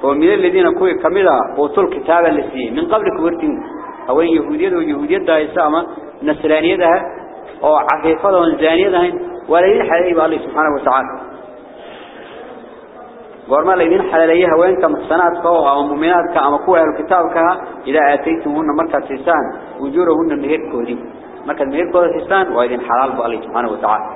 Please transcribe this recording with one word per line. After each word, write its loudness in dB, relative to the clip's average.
ومن 2
الذين 2
كوي 2
كمدا 2
وطول 0
كتاب 2
السيين -2
من -2
قبل 0
كبرتين -2
هوين 2
يهودية 0
ويهودية -2
ده 2
إسلام 0
نصرانية 2
ده 4
أو 4
عفيفة 2
وزانية 2
ده 2
والذين 4
حلال 2
بالله 2
سبحانه 0
وتعالى. -2
قرما 4
الذين 4
حلاليها 4
وين 4
كمحصنات 0
كوا 2
أو 2
مؤمنات 0
كأما 2
كوا 2
أهل 6
الكتاب 0
كها 0
إذا 4
آتيتموهن -2
مركز -2
سيسان 0
أجورهن 0
مهر -2
كودي -6
مركز -4
مهر -2
كودي 2
سيسان -2
وإذن 0
حلال 0
بالله -4
سبحانه -4
وتعالى. -2